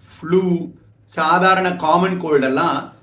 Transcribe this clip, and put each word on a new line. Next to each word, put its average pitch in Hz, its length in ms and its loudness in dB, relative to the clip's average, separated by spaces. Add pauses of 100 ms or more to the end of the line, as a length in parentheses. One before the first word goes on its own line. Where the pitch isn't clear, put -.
ஃப்ளூ, 175 680 -2 (340)
சாதாரண 180 720 0
காமன் 175 420 0
கோல்டு 147 280 0
எல்லாம் 139 460 -2 (100)